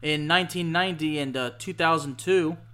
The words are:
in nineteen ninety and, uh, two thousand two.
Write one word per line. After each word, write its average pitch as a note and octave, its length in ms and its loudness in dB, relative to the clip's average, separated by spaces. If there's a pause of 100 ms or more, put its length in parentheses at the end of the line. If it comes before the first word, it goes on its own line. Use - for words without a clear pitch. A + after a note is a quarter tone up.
in D3+ 240 -2
nineteen F3 460 0
ninety D#3+ 460 0
and, C#3 160 -4
uh, B2+ 240 -2
two F#3 140 -8
thousand D#3+ 460 0
two. E3+ 400 2 (160)